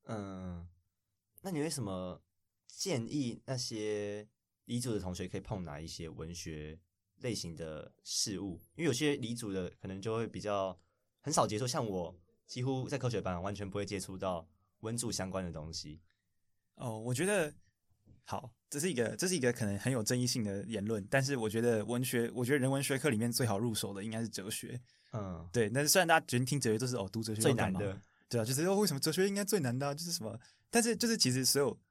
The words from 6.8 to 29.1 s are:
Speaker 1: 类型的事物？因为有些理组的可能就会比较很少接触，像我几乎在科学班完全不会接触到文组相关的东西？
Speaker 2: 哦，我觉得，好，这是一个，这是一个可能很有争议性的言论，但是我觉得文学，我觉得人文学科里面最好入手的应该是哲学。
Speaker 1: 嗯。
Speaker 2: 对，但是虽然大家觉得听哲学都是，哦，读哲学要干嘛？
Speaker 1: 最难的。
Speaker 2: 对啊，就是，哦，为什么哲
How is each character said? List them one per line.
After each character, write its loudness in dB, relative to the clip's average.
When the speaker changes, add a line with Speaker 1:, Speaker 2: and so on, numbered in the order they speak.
Speaker 1:
类 -4
型 -6
的 -10
事 -2
物？ -6
因 -16
为 -2
有 4
些 2
理 -4
组 -6
的 -2
可 -12
能 -6
就 -2
会 -2
比 -8
较 0
很 -6
少 4
接 -2
触， 0
像 0
我 -4
几 -6
乎 0
在 -2
科 0
学 0
班 -2
完 -2
全 -6
不 -6
会 0
接 -4
触 -8
到 -2
文 -4
组 -2
相 -2
关 -2
的 -6
东 -8
西？ -10
Speaker 2:
哦， -6
我 -4
觉 0
得， 2
好， -8
这 -6
是 0
一 -2
个， 2
这 0
是 2
一 2
个 4
可 0
能 2
很 2
有 2
争 2
议 2
性 0
的 -2
言 -2
论， 0
但 4
是 0
我 0
觉 0
得 4
文 0
学， 2
我 0
觉 2
得 4
人 4
文 2
学 0
科 2
里 2
面 2
最 2
好 2
入 0
手 -2
的 -6
应 -4
该 -4
是 -2
哲 -6
学。 -6
Speaker 1:
嗯。 -6
Speaker 2:
对， 4
但 2
是 2
虽 8
然 6
大 8
家 -14
觉 2
得 4
听 0
哲 4
学 4
都 0
是， 0
哦， -2
读 -2
哲 -2
学 0
要 8
干 2
嘛？ 0
Speaker 1:
最 0
难 -4
的。 -16
Speaker 2:
对 2
啊， 2
就 0
是， 2
哦， 6
为 6
什 2
么 -2
哲 2